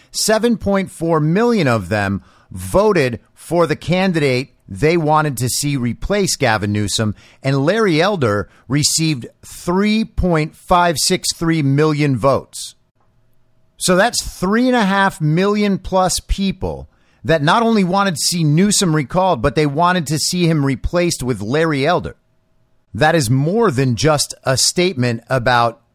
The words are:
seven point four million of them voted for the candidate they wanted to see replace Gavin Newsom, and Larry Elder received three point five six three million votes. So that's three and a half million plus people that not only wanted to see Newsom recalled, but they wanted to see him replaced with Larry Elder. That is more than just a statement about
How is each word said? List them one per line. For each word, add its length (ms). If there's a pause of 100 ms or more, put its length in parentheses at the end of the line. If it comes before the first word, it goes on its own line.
(100)
seven 460
point 340
four 300
million 480
of 220
them 340 (260)
voted 680 (140)
for 320
the 100
candidate 800 (180)
they 240
wanted 400
to 120
see 280
replace 600
Gavin 340
Newsom, 460 (260)
and 220
Larry 360
Elder 480 (200)
received 580 (180)
three 600
point 500
five 420
six 380
three 260
million 560
votes. 600 (1040)
So 180
that's 260
three 460
and 80
a 80
half 360
million 580
plus 420
people 680 (360)
that 180
not 220
only 180
wanted 300
to 160
see 160
Newsom 500
recalled, 480
but 140
they 100
wanted 400
to 120
see 280
him 180
replaced 580
with 200
Larry 420
Elder. 300 (800)
That 220
is 120
more 440
than 240
just 380 (100)
a 120
statement 720
about 540 (120)